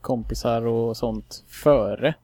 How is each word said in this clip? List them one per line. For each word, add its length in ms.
kompisar 640
och 320
sånt 500
före. 760